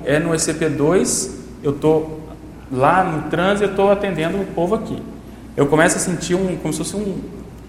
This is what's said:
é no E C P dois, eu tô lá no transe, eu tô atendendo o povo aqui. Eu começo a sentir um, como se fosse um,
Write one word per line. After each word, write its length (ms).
é 140
no 160
E 40
C 160
P 140
dois, 680
eu 100
tô 340
lá 320
no 260
transe, 320
eu 120
tô 160
atendendo 480
o 80
povo 280
aqui. 260
Eu 100
começo 300
a 40
sentir 340
um, 220
como 160
se 60
fosse 180
um, 220